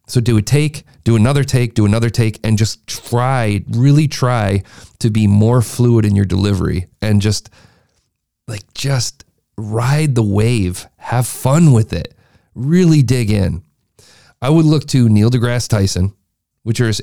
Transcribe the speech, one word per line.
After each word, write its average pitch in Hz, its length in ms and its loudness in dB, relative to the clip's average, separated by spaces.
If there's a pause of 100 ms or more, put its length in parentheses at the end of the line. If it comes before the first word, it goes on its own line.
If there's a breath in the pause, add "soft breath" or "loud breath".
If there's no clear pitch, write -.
So - 160 -2
do 117 160 0
a 104 60 2
take, 147 400 -2 (200 soft breath)
do 113 120 2
another 135 280 2
take, 127 300 -2
do 107 120 2
another 113 260 0
take, 110 320 -2
and 110 120 0
just 107 300 -4
try, 120 840 -4
really 143 380 2
try 110 540 -2 (380 loud breath)
to 120 100 0
be 110 160 2
more 107 380 4
fluid 117 420 0
in 101 100 0
your 98 100 2
delivery 95 640 -2 (140)
and 107 180 0
just, 104 300 -2 (960 soft breath)
like, - 280 -16
just - 500 -4 (320)
ride 123 560 -2
the 117 100 2
wave, 104 640 0 (120)
have 120 280 -4
fun 147 460 2
with 113 220 2
it, 78 200 -8 (400 soft breath)
really 160 480 2
dig 123 300 0
in. 92 320 -2 (760 soft breath)
I 127 100 -2
would 160 140 4
look 151 220 0
to 120 220 2
Neil 107 220 4
deGrasse 120 380 -2
Tyson, 98 440 0 (500)
which 110 160 -4
are 117 120 0 (120)